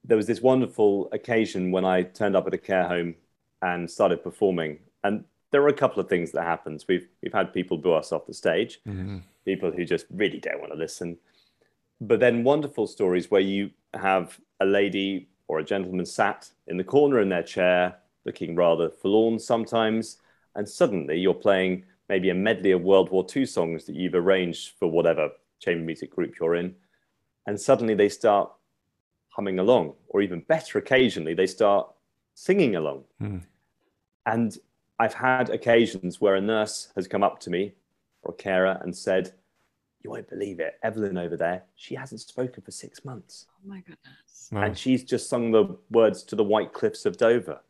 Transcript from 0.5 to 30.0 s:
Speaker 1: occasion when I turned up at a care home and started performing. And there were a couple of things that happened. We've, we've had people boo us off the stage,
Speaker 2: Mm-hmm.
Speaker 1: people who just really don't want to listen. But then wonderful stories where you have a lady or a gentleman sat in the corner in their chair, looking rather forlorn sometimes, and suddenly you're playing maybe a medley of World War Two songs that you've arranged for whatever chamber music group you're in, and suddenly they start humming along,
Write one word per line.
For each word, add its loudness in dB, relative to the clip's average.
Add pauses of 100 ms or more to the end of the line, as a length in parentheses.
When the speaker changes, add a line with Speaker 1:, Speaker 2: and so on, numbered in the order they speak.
Speaker 1:
occasion -2
when 0
I 2
turned -2
up 4
at -4
a -4
care 0
home -4 (480)
and -4
started 0
performing. -2 (220)
And -2 (260)
there 4
were 6
a 2
couple 0
of -4
things 0
that -2
happened. -6
We've, 0 (160)
we've -8
had -2
people -4
boo 2
us 0
off -6
the -14
stage, -2
Speaker 2:
Mm-hmm. -8 (280)
Speaker 1:
people -2
who -4
just -2
really -2
don't -8
want -12
to -10
listen. -8 (840)
But 0
then 4
wonderful 0
stories 0
where 4
you -2 (220)
have -2 (220)
a 0
lady 0 (180)
or -4
a -4
gentleman -4
sat -4 (180)
in -8
the -4
corner 4
in 2
their 0
chair, 2 (300)
looking -8
rather 2
forlorn 2
sometimes, -2 (380)
and -6
suddenly -2
you're 2
playing 0 (240)
maybe 2
a -2
medley 0
of 4
World 4
War 0
Two -2
songs -4
that -12
you've -4
arranged 0
for -2
whatever 2 (300)
chamber -4
music -10
group -4
you're 0
in, -4 (680)
and -6
suddenly 2
they 4
start 2 (760)
humming -4
along, 4 (160)